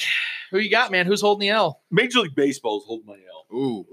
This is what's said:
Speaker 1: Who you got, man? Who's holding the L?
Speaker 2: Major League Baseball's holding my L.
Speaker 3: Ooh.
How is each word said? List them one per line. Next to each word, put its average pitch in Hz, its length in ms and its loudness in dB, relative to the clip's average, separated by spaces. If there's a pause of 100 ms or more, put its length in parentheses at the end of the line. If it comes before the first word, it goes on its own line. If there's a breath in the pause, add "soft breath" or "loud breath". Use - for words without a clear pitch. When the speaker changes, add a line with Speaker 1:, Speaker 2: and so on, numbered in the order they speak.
(520 loud breath)
Speaker 1:
Who 190 80 0
you 214 120 -2
got, 226 180 2
man? 180 160 2
Who's 196 160 2
holding 208 280 2
the 208 40 2
L? 190 280 0 (100)
Speaker 2:
Major 240 300 2
League 156 140 -4
Baseball's 127 500 0
holding 110 220 -10
my 101 80 -20
L. 92 420 -14
Speaker 3:
Ooh. 120 360 -4